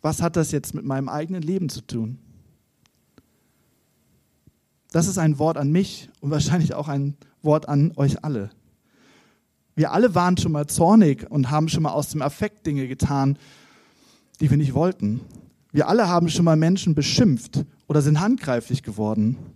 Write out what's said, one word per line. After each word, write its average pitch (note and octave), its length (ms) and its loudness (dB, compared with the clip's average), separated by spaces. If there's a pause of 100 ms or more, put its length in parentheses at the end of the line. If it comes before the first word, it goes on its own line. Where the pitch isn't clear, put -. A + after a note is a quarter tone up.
was D3+ 200 -2
hat E3+ 140 -2
das D#3+ 160 0
jetzt D3 220 -6
mit - 120 -10
meinem C3+ 240 -4
eigenen E3 320 -8
Leben E3+ 280 -4
zu - 120 -12
tun? A#2 380 -8 (2750)
Das E3 160 0
ist F#3+ 100 -4
ein D#3 200 2
Wort D3+ 200 0
an C#3+ 140 -2
mich F#3 380 -2 (120)
und C#3+ 100 -6
wahrscheinlich D#3 420 -2
auch D#3 140 -8
ein C#3+ 280 -6 (260)
Wort D3+ 260 4
an C#3+ 280 2
euch C#3 280 0
alle. A2+ 260 -4 (1300)
Wir D#3 160 0
alle G3+ 240 2
waren F3+ 220 2
schon - 140 0
mal D3 160 -2
zornig E3+ 600 4
und C3+ 220 0
haben D#3 180 0
schon D#3+ 140 -2
mal D#3 80 -2
aus C#3+ 180 -4
dem D#3 120 -6
Affekt D3 440 -6
Dinge C#3+ 220 -4
getan, C#3 500 0 (1040)
die D3+ 80 2
wir C#3 80 4
nicht C#3 160 -2
wollten. B2+ 480 -2 (500)
Wir D3 160 0
alle G#3+ 200 2
haben F3 220 2
schon E3+ 160 2
mal D#3+ 120 4
Menschen E3 380 2
beschimpft D3 720 0 (220)
oder D3+ 140 2
sind D3 180 2
handgreiflich C#3 640 -2
geworden. G#2+ 540 -2 (180)